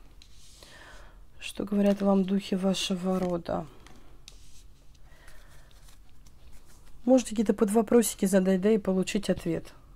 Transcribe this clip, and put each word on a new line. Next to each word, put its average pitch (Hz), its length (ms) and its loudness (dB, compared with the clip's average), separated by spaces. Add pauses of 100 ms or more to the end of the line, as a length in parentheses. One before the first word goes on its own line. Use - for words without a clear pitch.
(1400)
Что - 240 -8
говорят 202 380 2
вам 196 240 4
духи 196 300 -2
вашего 185 640 -2
рода? 175 460 -4 (3500)
Можете 247 260 6
какие-то 214 220 2
подвопросики 220 720 2
задать, 190 360 4
да, 202 80 2
и 220 80 4
получить 190 540 0
ответ. 170 420 -4 (220)